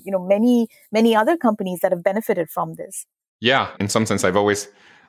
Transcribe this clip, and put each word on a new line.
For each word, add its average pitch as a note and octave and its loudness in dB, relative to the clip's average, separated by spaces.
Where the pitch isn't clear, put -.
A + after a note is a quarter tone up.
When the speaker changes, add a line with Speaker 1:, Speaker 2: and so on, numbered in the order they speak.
Speaker 1:
you G3 -8
know, F#3 -4
many, A3+ 2
many A3+ 4
other B3+ 2
companies G3+ -2
that F#3 2
have F3 -4
benefited F#3+ -2
from E3 -8
this. - -14
Speaker 2:
Yeah, A#2 2
in G2+ -2
some A2 0
sense, G2+ -2
I've F#2 2
always, G#2 2